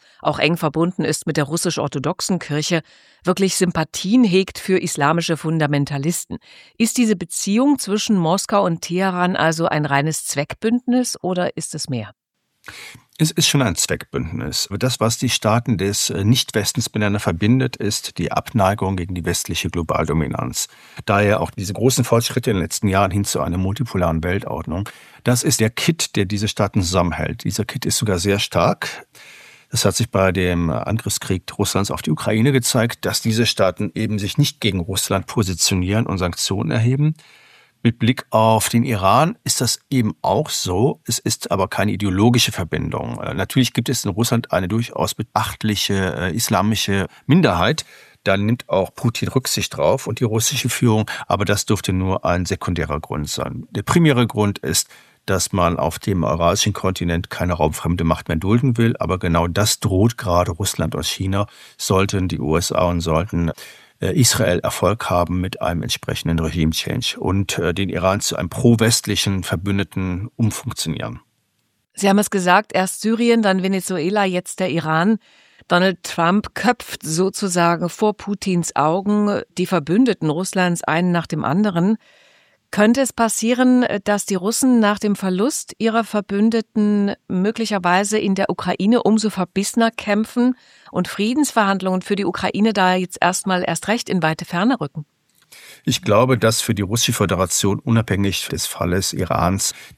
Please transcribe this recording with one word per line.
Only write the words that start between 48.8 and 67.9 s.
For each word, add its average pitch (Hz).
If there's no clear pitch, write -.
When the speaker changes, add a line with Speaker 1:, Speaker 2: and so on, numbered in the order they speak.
Speaker 2:
Putin -
Rücksicht -
drauf 85
und 110
die 127
russische 113
Führung. 110
Aber 95
das 101
dürfte -
nur 92
ein 90
sekundärer 78
Grund 73
sein. -
Der 107
primäre 139
Grund 104
ist, -
dass 95
man 85
auf 78
dem 92
eurasischen 85
Kontinent 87
keine 90
raumfremde 85
Macht 82
mehr 80
dulden 117
will. 117
Aber 92
genau 85
das 98
droht 101
gerade 87
Russland 87
und 78
China, 98
sollten 95
die 90
U 76
S -
A -
und 87
sollten 82
äh, 92
Israel 92
Erfolg 104
haben 87
mit 90
einem 82
entsprechenden -
Regime-Change 80
und, 95
äh, 85
den 95
Iran 95